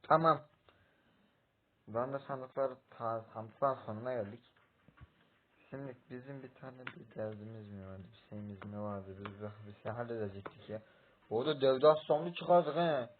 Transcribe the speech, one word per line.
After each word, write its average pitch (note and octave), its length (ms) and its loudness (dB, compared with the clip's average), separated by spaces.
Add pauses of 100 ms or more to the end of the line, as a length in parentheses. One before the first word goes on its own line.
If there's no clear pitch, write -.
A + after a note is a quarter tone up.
Tamam. D#3+ 400 6 (1500)
Ben A#2+ 240 -2
de C#3 60 -4
sandıklar, C3+ 520 -2 (200)
ta-, A2+ 340 -4 (100)
sandıkların A#2+ 520 -2
sonuna A#2 280 -4
geldik. G#2+ 260 -4 (1300)
Şimdi C3+ 260 -8 (140)
bizim C3 320 -12
bir B2+ 120 -16
tane B2+ 320 -14
bir - 280 -14
derdimiz G#2+ 560 -8
mi G2 160 -12
vardı, F#2+ 160 -12 (100)
bir - 160 -20
şeyimiz G#2 360 -12
mi G#2 160 -8
vardı? G2 380 -6
Biz G2+ 80 -10
bir, G#2 460 -12
bir - 100 -20
şey A2 100 -6
halledecektik A2 760 -8
ya. G#2+ 140 -8 (480)
Orada C3+ 300 2
devlet C3 240 6
aslanı D#3 500 6
çıkardık E3 420 6
he. D3+ 320 2 (120)